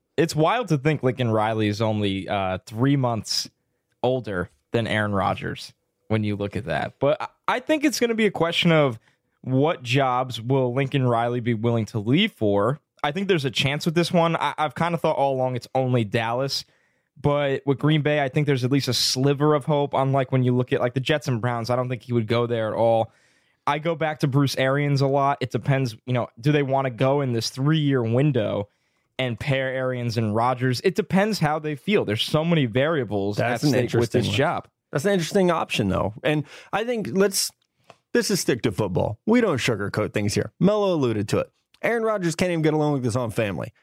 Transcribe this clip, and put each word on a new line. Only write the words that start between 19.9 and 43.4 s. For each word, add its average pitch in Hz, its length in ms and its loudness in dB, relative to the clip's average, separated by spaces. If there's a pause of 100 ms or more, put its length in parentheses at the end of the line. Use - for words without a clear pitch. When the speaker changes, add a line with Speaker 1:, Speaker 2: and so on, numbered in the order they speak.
Speaker 1:
unlike 135 360 0
when 131 140 2
you 123 100 2
look 123 180 0
at, 131 60 2
like, - 160 0
the 135 60 0
Jets 151 260 0
and 123 140 -2
Browns. 117 280 -4
I 123 60 2
don't 123 140 -2
think 127 140 -8
he 120 100 -8
would 113 160 0
go 117 180 2
there 113 220 -2
at 101 60 -4
all. 113 360 2 (560)
I 151 140 0
go 165 160 -4
back 151 240 -4
to 151 80 2
Bruce 135 280 2
Arians 139 440 2
a 139 80 2
lot. 139 320 2
It 127 100 -6
depends, 127 460 -2 (100)
you 127 60 -4
know, 120 160 -2 (120)
do 143 120 0
they 147 100 2
wanna 135 280 -2
go 131 300 2
in 131 120 -2
this 113 180 -2
three-year 139 540 0
window 113 640 0 (520)
and 120 160 -4
pair 135 380 -2
Arians 123 420 -4
and 110 160 0
Rodgers? 123 520 0
It 190 100 2
depends 196 460 0
how 156 180 0
they 151 160 -6
feel. 170 300 0
There's 110 180 -2
so 156 220 0
many 165 220 2
variables 107 720 0
Speaker 2:
That's 120 260 -2
Speaker 1:
at - 20 4
Speaker 2:
an 147 40 4
Speaker 1:
stake 127 120 2 (120)
with 117 180 0
this 113 140 0
Speaker 2:
interesting 98 40 -2
one. 101 60 -2
Speaker 1:
job. 139 320 -2 (240)
Speaker 2:
That's 147 120 -2
an 202 60 2
interesting 185 400 2
option, - 380 0
though. 92 340 0
And 151 220 0 (280)
I 214 120 -2
think 233 260 -4
let's, 190 400 0 (640)
this 233 180 2
is 190 80 2
Stick 135 240 -2
to 117 80 2
Football. 98 560 -2
We 240 140 6
don't 185 160 2
sugarcoat 101 560 -2
things 104 220 0
here. - 260 -2
Melo 196 340 4
alluded 113 360 0
to - 80 2
it. - 120 -2 (320)
Aaron 226 220 0
Rodgers 185 320 -2
can't 185 140 0
even 165 120 -2
get 156 120 2
along 151 180 2
with 131 120 -2
his 117 120 -2
own 120 140 -2
family. 95 420 -4 (100)